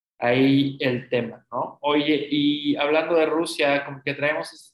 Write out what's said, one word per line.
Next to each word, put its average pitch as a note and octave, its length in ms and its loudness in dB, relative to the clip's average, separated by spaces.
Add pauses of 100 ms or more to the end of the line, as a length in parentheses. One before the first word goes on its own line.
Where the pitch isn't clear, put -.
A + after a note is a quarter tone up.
(180)
ahí C3+ 600 2
el B2 280 -2
tema, A#2 420 -4
¿no? C3 320 -8
Oye, D3 480 0
y D3 460 0
hablando D#3 400 0
de D#3 100 4
Rusia, D3+ 580 0
como C#3 180 -12
que C#3 120 -6
traemos D3+ 380 -4
este - 200 -20